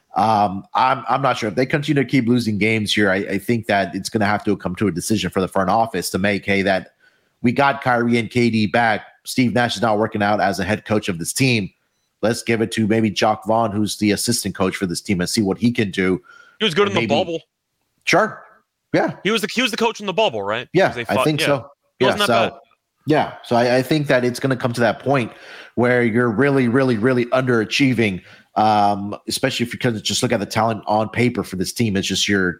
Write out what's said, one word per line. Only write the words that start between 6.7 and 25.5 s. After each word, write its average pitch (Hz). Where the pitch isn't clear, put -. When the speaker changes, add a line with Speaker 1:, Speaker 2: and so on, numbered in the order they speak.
Speaker 1:
we 120
got 139
Kyrie 120
and 107
K 120
D 107
back. 113
Steve 120
Nash 120
is 98
not 110
working 107
out 101
as 92
a 92
head 104
coach 107
of 90
this 82
team. 120
Let's 117
give 113
it 110
to 110
maybe 110
Jacque 107
Vaughn, 110
who's 104
the 104
assistant 98
coach 92
for -
this 87
team, 95
and 90
see -
what 92
he 120
can 113
do. 92
Speaker 2:
He 214
was 165
good 202
Speaker 1:
And 202
Speaker 2:
in 196
the 170
Speaker 1:
maybe 143
Speaker 2:
bubble. 170
Speaker 1:
Sure. 202
Yeah. 190
Speaker 2:
He 190
was 226
the, 214
he 247
was 233
the 226
coach 226
in 208
the 190
bubble, 160
right? 110
Speaker 1:
Yeah, 180
Speaker 2:
'Cause 110
they 120
Speaker 1:
I 113
Speaker 2:
fought, 127
Speaker 1:
think 151
Speaker 2:
yeah. 151
Speaker 1:
so. 143
Speaker 2:
It 127
wasn't 127
Speaker 1:
Yeah, 202
Speaker 2:
that -
Speaker 1:
so, 113
Speaker 2:
bad. -
Speaker 1:
yeah, 139
so 120
I, 123
I 131
think 151
that 131
it's 123
gonna 135
come 120
to 120
that 107
point 127